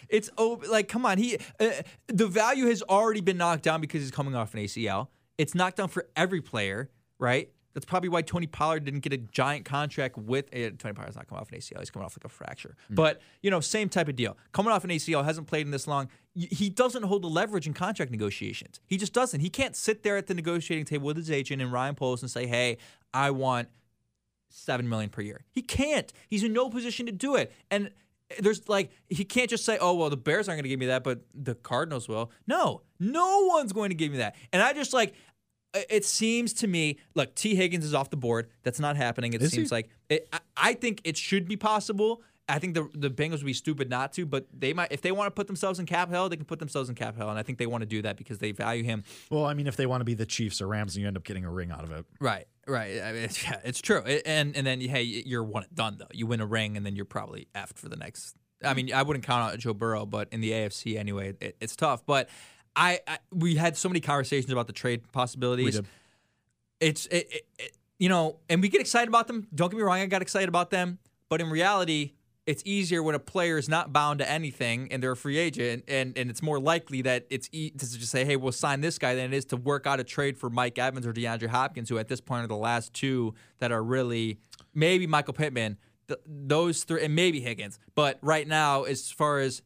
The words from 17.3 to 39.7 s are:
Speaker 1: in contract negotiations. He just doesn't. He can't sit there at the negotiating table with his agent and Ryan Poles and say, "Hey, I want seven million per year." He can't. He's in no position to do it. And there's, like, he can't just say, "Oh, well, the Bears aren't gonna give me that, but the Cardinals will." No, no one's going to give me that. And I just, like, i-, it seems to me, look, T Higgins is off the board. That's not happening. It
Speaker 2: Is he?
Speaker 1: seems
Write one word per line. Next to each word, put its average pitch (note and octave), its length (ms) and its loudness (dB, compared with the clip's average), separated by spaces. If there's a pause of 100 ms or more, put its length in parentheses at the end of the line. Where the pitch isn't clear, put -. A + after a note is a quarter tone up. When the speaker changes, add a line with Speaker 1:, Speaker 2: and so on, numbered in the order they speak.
Speaker 1:
in D3 80 -4
contract F3+ 360 -2
negotiations. G#2 760 -6
He F#3+ 100 0
just G3 160 -4
doesn't. B3 280 2
He F#3 100 0
can't C4 240 -2
sit G#3+ 260 -2
there G3+ 160 2
at G3 80 -2
the G3 80 -4
negotiating E3 520 -2
table C#3+ 200 -4
with D3+ 120 -2
his D#3+ 120 -6
agent C#3 320 -2
and B2 100 -2
Ryan C3 220 0
Poles B2+ 300 -2
and B2 80 -8
say, A#2+ 160 -4
"Hey, A#2+ 320 2 (340)
I C#3 160 2
want B2+ 400 0 (800)
seven B2 400 -2
million G#2+ 220 -2
per A2+ 100 -8
year." G#2 300 -10
He - 100 -2
can't. C#4 500 0 (160)
He's G#3 160 0
in A3+ 100 0
no B3 180 2
position A#3+ 340 -4
to A#3 60 -4
do C4 240 0
it. C#3 180 0 (160)
And G3+ 220 0 (480)
there's, G#3+ 280 2
like, G3 240 2 (180)
he F#3 140 -2
can't B3 260 2
just A#3 140 -2
say, A3 160 2
"Oh, F3 140 4
well, D#3+ 160 2
the C#3+ 80 0
Bears D3+ 320 0
aren't D#3+ 100 -4
gonna C3+ 100 -6
give C3 100 -2
me B2+ 80 0
that, B2+ 160 2
but B2+ 180 -2 (140)
the C3 180 -4
Cardinals C3 560 -4
will." A2+ 220 -4 (160)
No, D4 340 2 (180)
no F4+ 460 4
one's D4+ 280 4
going G#3 160 0
to F3+ 60 -2
give D3+ 160 0
me C#3 60 -4
that. G#2+ 180 -2 (160)
And F#3 100 6
I C4 120 6
just, C#4+ 200 -4
like, A#3 200 4 (600)
i-, G3+ 140 0
it G#3 160 4
seems A#3 480 2
to A3+ 140 0
me, D#3+ 300 2 (180)
look, C#3+ 200 0
T A3 200 2
Higgins F3 300 2
is D3+ 80 0
off C3+ 160 2
the D3+ 80 -4
board. A#2 320 0 (140)
That's B2 160 -2
not D3 180 2
happening. A#2+ 360 0
It A2+ 80 -2
Speaker 2:
Is D#3 100 4
he? - 60 0
Speaker 1:
seems D3+ 140 0